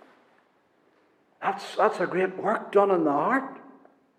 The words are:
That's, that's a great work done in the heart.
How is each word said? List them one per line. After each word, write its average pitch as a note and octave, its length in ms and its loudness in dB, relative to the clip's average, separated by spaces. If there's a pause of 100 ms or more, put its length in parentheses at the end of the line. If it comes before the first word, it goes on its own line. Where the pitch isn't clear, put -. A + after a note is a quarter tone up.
(1400)
That's, - 340 -6
that's G#3+ 240 2
a F3+ 80 -2
great F#3 300 -2
work G#3+ 340 -4
done G3+ 200 4
in F3 120 2
the D3 80 2
heart. G3+ 480 0 (600)